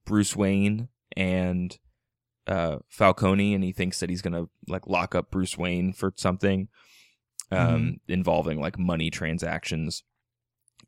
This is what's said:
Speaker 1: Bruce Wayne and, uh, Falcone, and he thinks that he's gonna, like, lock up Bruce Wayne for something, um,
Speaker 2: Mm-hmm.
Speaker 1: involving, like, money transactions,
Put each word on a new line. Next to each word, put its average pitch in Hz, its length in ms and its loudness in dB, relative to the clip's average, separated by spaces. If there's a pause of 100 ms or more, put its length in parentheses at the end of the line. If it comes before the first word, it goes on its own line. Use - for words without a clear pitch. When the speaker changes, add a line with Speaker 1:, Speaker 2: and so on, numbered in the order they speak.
Speaker 1:
Bruce 104 320 2
Wayne 101 520 2 (280)
and, 90 640 0 (680)
uh, 85 320 -2 (100)
Falcone, 101 680 4
and 95 100 0
he 92 80 -2
thinks 92 280 -4
that 87 100 -2
he's 90 120 -6
gonna, 85 240 -4 (220)
like, 92 180 -8
lock 90 280 -2
up 87 160 -2
Bruce 92 280 -2
Wayne 90 340 0
for 95 240 -4
something, 95 520 0 (840)
um, 95 80 0
Speaker 2:
Mm-hmm. 113 540 2
Speaker 1:
involving, 82 480 0
like, 80 180 -4
money 82 320 0
transactions, 80 920 -4 (840)